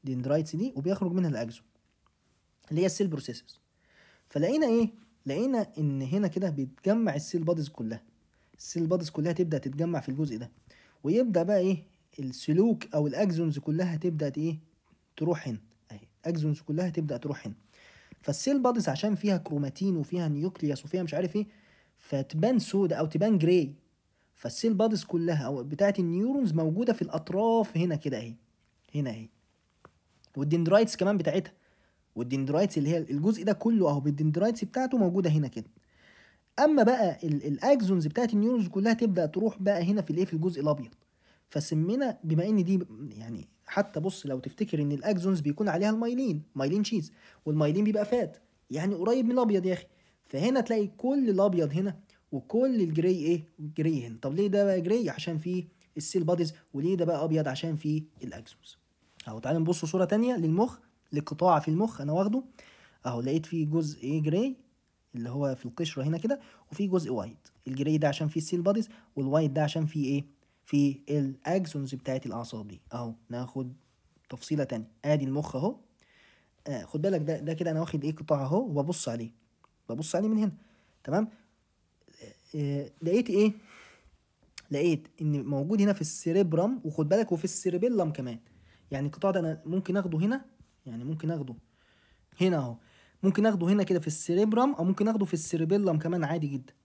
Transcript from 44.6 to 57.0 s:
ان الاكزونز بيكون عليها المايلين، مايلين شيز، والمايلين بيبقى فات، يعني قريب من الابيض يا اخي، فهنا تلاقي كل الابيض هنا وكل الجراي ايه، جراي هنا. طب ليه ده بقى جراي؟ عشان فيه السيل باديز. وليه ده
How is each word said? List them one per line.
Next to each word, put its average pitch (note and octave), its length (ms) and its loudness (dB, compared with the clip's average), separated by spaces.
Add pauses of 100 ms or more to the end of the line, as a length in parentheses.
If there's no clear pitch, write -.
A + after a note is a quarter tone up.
ان C#3+ 100 0
الاكزونز F3+ 480 0
بيكون D3 300 0
عليها F#3 200 2
المايلين، A#3 540 -2 (120)
مايلين D3 280 0
شيز، F3 280 -4 (340)
والمايلين D#3 380 2
بيبقى G#3 220 2
فات، A#3 320 -2 (340)
يعني F3+ 240 -2
قريب A3+ 300 2
من A#3+ 60 2
الابيض G#3+ 340 2
يا F#3 80 2
اخي، - 120 -6 (380)
فهنا A#3 380 0
تلاقي A3 260 0
كل B3+ 420 0
الابيض F3+ 440 2
هنا F#3+ 260 -2 (320)
وكل A#3 500 2
الجراي E3 340 2
ايه، D#3+ 300 0 (140)
جراي D3+ 480 -2
هنا. A2+ 140 -12
طب C#3 140 -4
ليه G3+ 120 2
ده G3+ 180 4
بقى F#3 160 2
جراي؟ G3 280 2
عشان - 280 -4
فيه F3 300 -4 (300)
السيل E3+ 260 -2
باديز. E3+ 300 0 (200)
وليه D#3+ 220 0
ده E3+ 100 0